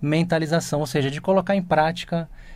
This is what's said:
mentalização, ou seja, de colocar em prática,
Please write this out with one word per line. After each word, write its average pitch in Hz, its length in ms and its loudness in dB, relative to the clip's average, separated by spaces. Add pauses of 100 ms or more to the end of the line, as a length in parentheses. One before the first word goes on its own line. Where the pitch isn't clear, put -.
mentalização, 160 800 0
ou 151 60 -2
seja, 139 240 0
de 147 80 -6
colocar 190 380 2
em 190 60 0
prática, 170 640 0 (260)